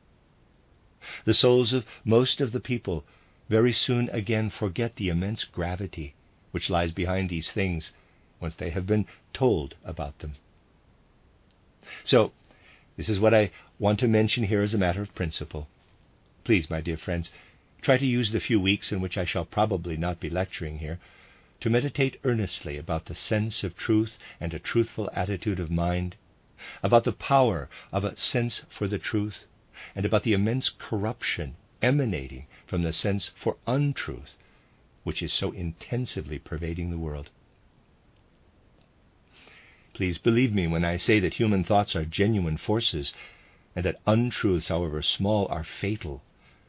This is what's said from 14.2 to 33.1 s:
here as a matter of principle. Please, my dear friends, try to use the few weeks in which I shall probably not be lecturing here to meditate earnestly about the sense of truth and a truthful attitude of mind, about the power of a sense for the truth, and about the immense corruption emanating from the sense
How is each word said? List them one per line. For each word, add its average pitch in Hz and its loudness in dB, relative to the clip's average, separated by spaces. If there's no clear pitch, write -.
here 101 2
as 104 -2
a 110 2
matter 92 2
of 101 -12
principle. 80 -6
Please, 95 2
my 80 -2
dear 82 -4
friends, 87 -4
try 131 4
to 139 -2
use 120 0
the 107 0
few 110 2
weeks 98 0
in 98 -2
which 92 -4
I 92 -2
shall 85 -4
probably 87 -2
not 87 -2
be 80 -6
lecturing 82 -6
here 80 -6
to 117 -2
meditate 135 0
earnestly 107 -2
about 80 -4
the - -10
sense 110 -2
of 90 -6
truth 110 0
and 82 -4
a 85 -6
truthful - -2
attitude 92 -2
of 82 -4
mind, 87 0
about 113 6
the 104 0
power 107 2
of 98 0
a 98 -4
sense - -2
for - -4
the 98 -2
truth, 104 -4
and 98 -2
about 104 2
the 113 2
immense 110 2
corruption - -6
emanating 90 0
from 87 -2
the 82 0
sense 98 -2